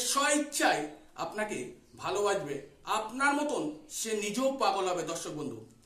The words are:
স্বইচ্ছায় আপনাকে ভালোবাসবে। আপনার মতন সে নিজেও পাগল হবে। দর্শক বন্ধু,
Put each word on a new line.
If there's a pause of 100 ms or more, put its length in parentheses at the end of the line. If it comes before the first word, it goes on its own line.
(120)
স্বইচ্ছায় (400)
আপনাকে (440)
ভালোবাসবে। (420)
আপনার
মতন (340)
সে (120)
নিজেও (120)
পাগল
হবে।
দর্শক
বন্ধু, (260)